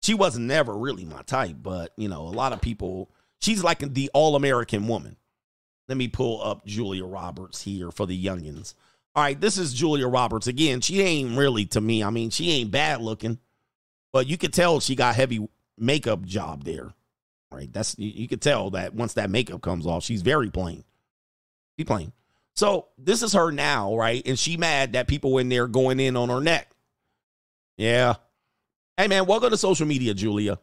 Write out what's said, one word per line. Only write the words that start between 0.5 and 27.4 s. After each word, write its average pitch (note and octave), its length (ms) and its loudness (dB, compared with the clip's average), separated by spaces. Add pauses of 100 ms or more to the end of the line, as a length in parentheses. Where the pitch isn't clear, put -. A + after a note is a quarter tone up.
really A2 280 -6
my D#2 180 -16
type, A2 380 -4
but, F2+ 360 -8
you G#2+ 100 -6
know, E2+ 140 -8
a D#2+ 80 -10
lot A#2+ 240 -2
of F#2 80 -6
people, F#2+ 500 -6 (280)
she's G#3 240 0
like E3+ 160 2
the C#3 340 -2
all-American C3+ 760 2
woman. - 300 -6 (720)
Let C3 100 -4
me B2 100 -2
pull A2+ 360 -2
up G#2 220 -6
Julia G2+ 380 -4
Roberts F#2 600 -12
here F2+ 280 -6
for - 140 -4
the F#2 200 -4
youngins. E2 500 -8 (400)
All D3 80 2
right, C#3+ 160 -2
this G3+ 180 0
is E3 160 -4
Julia C#3 340 2
Roberts. A#2+ 380 2
Again, B2+ 360 0
she F#3+ 200 0
ain't C#3+ 360 2
really B2+ 300 4
to - 140 0
me. A2 220 2
I G#2 80 -2
mean, A2+ 180 -2
she E3+ 220 -2
ain't A#2+ 200 0
bad C#3+ 300 0
looking, A2+ 380 -4 (760)
but C3 140 4
you D#3+ 100 -2
could - 160 -2
tell E3+ 260 6
she C3 160 0
got B2 200 4
heavy A#2 320 2 (300)
makeup A#2 480 0
job E2 380 -6
there, D#2 300 -10 (580)
right? C2+ 220 -14
That's, - 240 -6
you, G#2 120 -6
you A2 180 -8
could B2 140 -4
tell A2 300 2
that F#2 220 -6
once A2 200 -4
that G#2+ 180 -2
makeup G2+ 300 -2
comes E2+ 260 -4
off, E2 160 -2
she's A2 180 -4
very B2+ 300 2
plain. E2+ 320 -6 (960)
She D#3 60 -4
plain. F#2+ 280 -2 (420)
So G3+ 320 2 (100)
this G3+ 260 0
is G#3 100 0
her E3+ 180 6
now, C#3 440 0
right? A2+ 300 2
And B2+ 120 0
she E3+ 200 -2
mad C#3+ 360 2
that B2 140 0
people C3+ 320 2
in B2 100 0
there B2 180 2
going C3 320 2
in C3 160 2
on B2 140 0
her B2 100 0
neck. D#3+ 300 0 (1080)